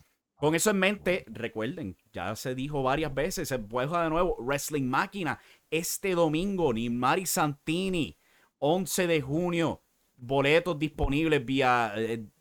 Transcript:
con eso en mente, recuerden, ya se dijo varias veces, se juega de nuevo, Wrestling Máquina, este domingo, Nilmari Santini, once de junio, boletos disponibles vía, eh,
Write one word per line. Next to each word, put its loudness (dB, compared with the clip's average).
con 2
eso 2
en 2
mente, 0
recuerden, -6
ya -6
se -6
dijo -4
varias 0
veces, -2
se -2
juega -2
de 0
nuevo, 2
Wrestling -2
Máquina, -2
este -2
domingo, 2
Nilmari 0
Santini, -2
once 0
de 2
junio, 0
boletos 2
disponibles 0
vía, 2
eh, -4